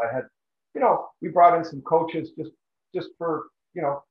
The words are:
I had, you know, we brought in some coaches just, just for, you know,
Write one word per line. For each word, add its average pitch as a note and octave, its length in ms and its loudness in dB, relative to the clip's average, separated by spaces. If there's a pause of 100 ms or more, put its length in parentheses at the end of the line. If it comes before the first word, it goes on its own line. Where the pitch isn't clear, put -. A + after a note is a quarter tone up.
I A#2 100 -2
had, B2+ 120 -6 (500)
you C#4+ 60 -6
know, G#3 280 2 (120)
we F3 80 -8
brought E3+ 280 6
in D#3+ 80 -2
some C#3 180 -12
coaches D#3+ 540 -2
just, D#3 140 -10 (440)
just E3+ 140 -8 (100)
for, D#3 280 -6 (280)
you E3+ 80 -8
know, C#3+ 280 -4